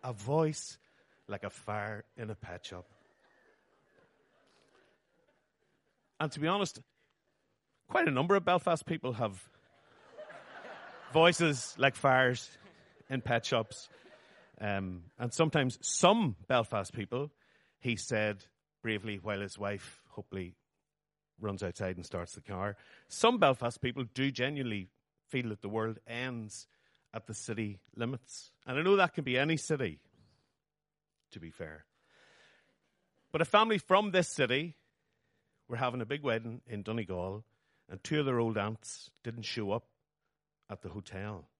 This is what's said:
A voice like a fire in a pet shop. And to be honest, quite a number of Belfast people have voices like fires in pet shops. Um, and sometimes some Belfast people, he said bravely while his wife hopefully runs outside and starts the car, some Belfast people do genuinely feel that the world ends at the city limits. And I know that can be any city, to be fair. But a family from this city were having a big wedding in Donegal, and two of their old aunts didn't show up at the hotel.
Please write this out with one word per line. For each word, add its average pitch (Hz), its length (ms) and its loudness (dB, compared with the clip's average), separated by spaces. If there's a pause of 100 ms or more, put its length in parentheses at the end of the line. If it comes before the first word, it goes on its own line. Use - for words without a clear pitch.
A 127 120 -6
voice 147 640 -2 (500)
like 101 160 -8
a 95 60 -6
fire 107 540 -6 (120)
in 110 140 -8
a 104 40 -6
pet 87 300 -14
shop. 90 220 -14 (3250)
And 147 140 -2
to 147 80 -10
be 156 80 2
honest, 196 320 0 (1040)
quite 339 220 2
a - 20 4
number 175 240 4
of 190 100 4
Belfast 180 420 2
people 131 260 -4
have 107 340 -4 (1700)
voices 160 680 6
like 135 180 4
fires 131 540 4 (600)
in 135 100 -2
pet 117 240 0
shops. - 440 -2 (680)
Um, 95 460 -4 (140)
and 120 160 -6
sometimes 147 480 2
some 180 540 4 (120)
Belfast 113 440 0
people, 123 380 -6 (480)
he 120 180 -2
said 107 480 -2 (380)
bravely 107 360 -4
while 98 220 -4
his 101 180 -8
wife 101 500 -6
hopefully 92 460 -10 (840)
runs 101 240 -6
outside 92 340 -4
and 87 100 -12
starts 87 260 -8
the - 80 -16
car, 101 360 -6 (320)
some 233 300 6
Belfast 131 420 4
people 127 240 -4
do 135 260 0
genuinely 123 580 -4 (400)
feel 123 220 -2
that 104 120 -8
the 101 60 -8
world 110 380 -2
ends 117 600 -8 (460)
at 113 140 -10
the 113 80 -10
city 104 460 -6 (160)
limits. - 560 -8 (140)
And 131 120 -4
I 156 40 -2
know 196 140 6
that 185 180 4
can 151 100 -4
be 127 120 0
any 151 200 2
city, 131 420 -2 (1300)
to - 80 -16
be 82 100 -12
fair. 78 360 -14 (1500)
But 160 80 -2
a 160 60 4
family 214 320 8
from 196 340 4
this 185 160 4
city 143 480 0 (880)
were 117 100 -8
having 123 240 -2
a 110 60 -4
big 147 160 -6
wedding 113 440 -2
in 104 160 -8
Donegal, 98 640 -6 (440)
and 98 160 -16
two 151 160 -2
of 139 60 0
their 123 120 2
old 113 180 0
aunts - 540 -6 (140)
didn't 117 180 -8
show 101 300 -4
up 117 160 -4 (800)
at 101 140 -12
the 90 80 -10
hotel. 98 580 -12 (120)